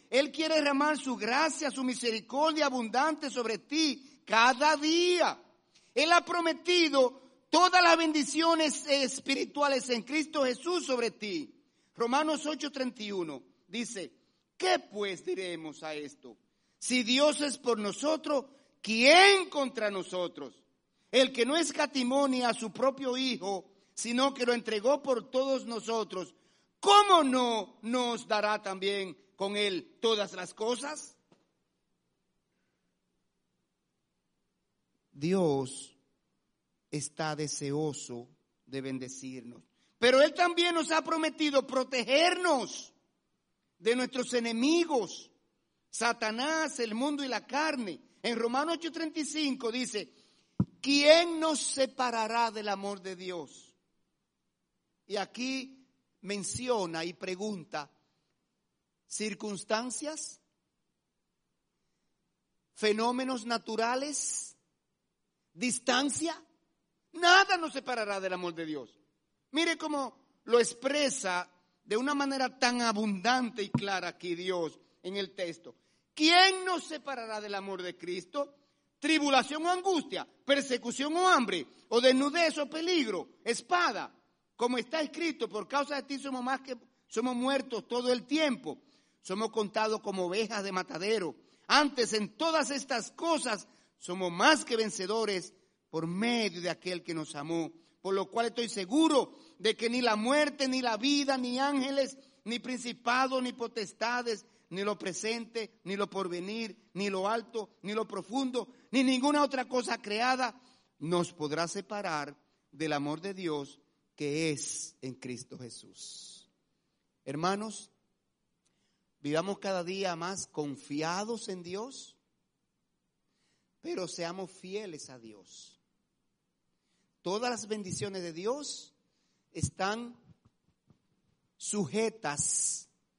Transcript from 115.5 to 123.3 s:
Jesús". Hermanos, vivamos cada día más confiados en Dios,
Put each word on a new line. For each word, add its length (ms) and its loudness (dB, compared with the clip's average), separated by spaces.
Jesús". 920 -18
Hermanos, 640 -4
vivamos 400 -2
cada 220 -2
día 320 -4
más 320 -8
confiados 1040 -6
en 140 -10
Dios, 560 -12